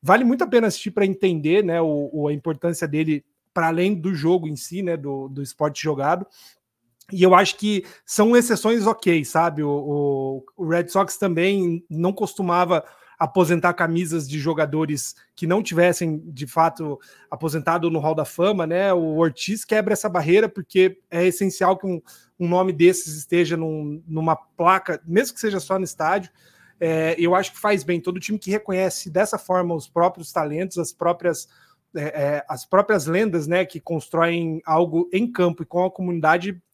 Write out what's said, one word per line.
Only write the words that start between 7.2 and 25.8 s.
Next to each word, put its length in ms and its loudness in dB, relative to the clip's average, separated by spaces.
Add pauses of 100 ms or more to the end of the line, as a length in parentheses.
eu 100 8
acho 220 6
que 280 -2 (220)
são 300 4
exceções 500 2
ok, 400 2
sabe? 380 0
O, 840 -2 (120)
o, 60 -8
o 60 -4
Red 200 0
Sox 280 0
também 720 0
não 240 -2
costumava 720 0 (340)
aposentar 560 2
camisas 520 -2
de 120 -6
jogadores 760 -2 (200)
que 100 -6
não 160 2
tivessem, 640 2
de 220 -12
fato, 520 0 (300)
aposentado 640 -2
no 80 0
Hall 160 0
da 100 -2
Fama, 400 0
né? 280 0
O 240 0
Ortiz 460 0
quebra 300 0
essa 160 -2
barreira 400 2
porque 580 2
é 200 0
essencial 500 0
que 80 -12
um, 160 -4 (380)
um 80 -2
nome 260 2
desses 420 4
esteja 400 0
num, 520 -6
numa 280 0
placa, 680 0
mesmo 300 0
que 40 -16
seja 200 -2
só 180 -4
no 80 -2